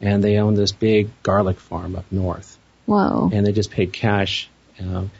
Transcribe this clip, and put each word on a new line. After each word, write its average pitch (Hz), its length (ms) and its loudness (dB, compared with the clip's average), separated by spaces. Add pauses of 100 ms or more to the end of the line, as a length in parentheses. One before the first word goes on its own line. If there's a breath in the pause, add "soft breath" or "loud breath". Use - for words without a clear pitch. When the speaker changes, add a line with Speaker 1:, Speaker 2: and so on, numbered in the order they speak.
Speaker 1:
and 101 220 2
they 104 140 2
own 104 180 2
this 101 160 0
big 107 380 2 (140)
garlic 95 360 0
farm 87 360 -10
up 92 160 -10
north. 92 460 -4 (280)
Speaker 2:
Whoa. 196 480 2
Speaker 1:
And 101 120 2
they 104 60 2
just 98 200 -2
paid 92 200 -2
cash. 101 580 -2 (300)
Uh, 92 240 -6 (160)